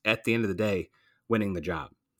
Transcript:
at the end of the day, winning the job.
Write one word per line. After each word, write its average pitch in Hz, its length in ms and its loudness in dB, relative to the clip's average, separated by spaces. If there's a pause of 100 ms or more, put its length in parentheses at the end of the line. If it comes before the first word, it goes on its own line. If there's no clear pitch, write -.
at 113 200 2
the 113 80 2
end 113 120 2
of 101 40 2
the 95 60 -2
day, 98 360 0 (380)
winning 104 260 0
the 85 60 -4
job. 82 300 -6 (300)